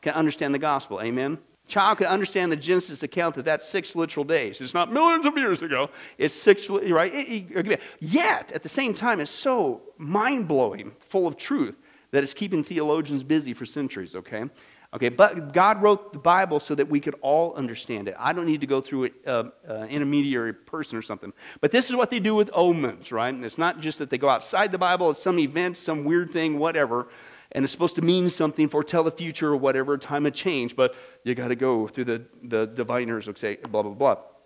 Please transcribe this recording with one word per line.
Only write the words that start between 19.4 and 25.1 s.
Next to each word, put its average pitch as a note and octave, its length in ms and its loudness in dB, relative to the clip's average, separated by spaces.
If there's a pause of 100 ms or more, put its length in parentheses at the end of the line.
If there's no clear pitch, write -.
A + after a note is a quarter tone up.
uh, A2 220 -8
intermediary C#3 640 0
person D3 440 -8
or A2 40 -6
something. G2+ 320 -12 (260)
But D3 120 2
this B3 180 4
is B3 80 -2
what A#3+ 120 2
they B3 100 -2
do G#3+ 140 2
with G#3 200 4
omens, E3 580 2
right? B2 220 -2
And B2+ 100 -10
it's A2+ 140 -10
not E3 240 -2
just D#3 160 -6
that C3+ 120 -8
they - 80 -2
go C#3 120 4
outside F#3+ 420 2
the F#3 60 -4
Bible, F3+ 320 2